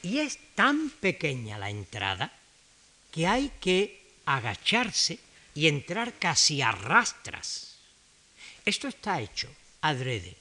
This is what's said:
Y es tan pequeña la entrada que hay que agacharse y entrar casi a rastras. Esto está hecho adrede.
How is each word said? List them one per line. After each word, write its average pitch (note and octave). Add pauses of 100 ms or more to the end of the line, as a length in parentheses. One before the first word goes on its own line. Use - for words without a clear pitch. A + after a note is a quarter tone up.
Y G3+
es D4+ (160)
tan C#4+
pequeña B2+
la G2+
entrada G2+ (800)
que D#3+
hay B3+
que F#3+ (220)
agacharse C#3 (360)
y D3+
entrar F3
casi D3
a A2+
rastras. - (880)
Esto G#3
está F#3+
hecho - (320)
adrede. B2+